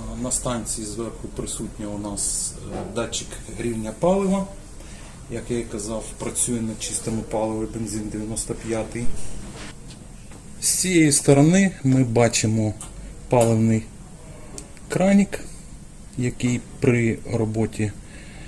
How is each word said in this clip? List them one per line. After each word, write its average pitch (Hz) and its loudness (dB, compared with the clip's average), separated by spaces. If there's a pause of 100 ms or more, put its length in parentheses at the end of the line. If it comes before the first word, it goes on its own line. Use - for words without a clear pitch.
(220)
на 123 -2
станції 113 -2
зверху 107 -8
присутня 110 -8
у 104 -6
нас, - -4 (200)
е, 95 -8
датчик - -4 (300)
рівня 113 -4
палива. 190 2 (840)
Як 113 -6
я 120 0
і 113 -2
казав, 110 -6 (140)
працює 117 -2
на 110 -4
чистому - -4
паливі 110 -2
бензин 107 -4
дев'яносто 107 -4
п'ятий. 113 -4 (1500)
З - 0
цієї 165 6
сторони 160 8
ми 131 6
бачимо 110 4 (540)
паливний 113 6 (1000)
кранік, 196 4 (800)
який 123 2 (200)
при 117 4 (140)
роботі, 110 0 (560)